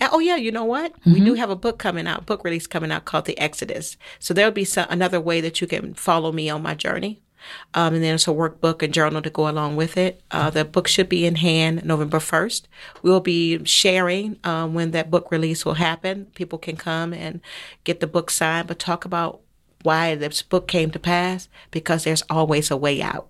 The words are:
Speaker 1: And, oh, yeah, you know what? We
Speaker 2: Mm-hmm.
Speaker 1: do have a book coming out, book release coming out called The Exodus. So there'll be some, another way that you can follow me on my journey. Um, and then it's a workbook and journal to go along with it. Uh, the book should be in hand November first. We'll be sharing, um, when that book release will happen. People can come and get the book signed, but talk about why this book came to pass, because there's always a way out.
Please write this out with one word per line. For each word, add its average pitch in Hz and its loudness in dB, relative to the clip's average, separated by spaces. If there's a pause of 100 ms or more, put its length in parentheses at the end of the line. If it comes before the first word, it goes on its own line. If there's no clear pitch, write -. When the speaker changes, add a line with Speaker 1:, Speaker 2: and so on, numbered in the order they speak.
Speaker 1:
And, 254 2
oh, 320 6
yeah, 349 4
you 226 -2
know 226 -4
what? 294 -2 (120)
We 175 10
Speaker 2:
Mm-hmm. 190 8
Speaker 1:
do 233 6
have 226 0
a 190 -4
book 226 -4
coming 170 -4
out, 170 -6
book 208 -4
release 165 -4
coming 160 -4
out 156 -4
called 151 -2
The - -4
Exodus. - -6 (220)
So - -4
there'll 208 6
be 202 -2
some, 180 0
another 180 0
way 165 0
that 160 -4
you 175 -4
can - -6
follow 165 0
me 156 -2
on 151 -4
my 160 -4
journey. 196 -4 (540)
Um, 165 2
and 165 2
then 160 2
it's 160 2
a 175 0
workbook 160 0
and 151 0
journal 156 2
to 156 -4
go 156 0
along 151 -2
with 160 -2
it. 185 0
Uh, 156 0
the 156 0
book 175 0
should 185 4
be 170 2
in 170 2
hand 160 2
November 156 0
first. 170 -2 (360)
We'll 185 6
be 170 0
sharing, 185 2
um, 165 -2
when 165 0
that 160 -2
book 170 0
release 160 -2
will 156 0
happen. 175 -2 (100)
People 175 -8
can 160 -10
come 165 -4
and 165 -10 (400)
get - -2
the 165 -2
book 165 -2
signed, 165 0
but 170 -8
talk 170 -4
about 170 -4 (400)
why 160 2
this 147 -4
book 180 0
came 160 2
to 156 -6
pass, 180 -2 (200)
because 160 -2
there's 160 0
always 156 2
a 143 0
way 143 0
out. - -6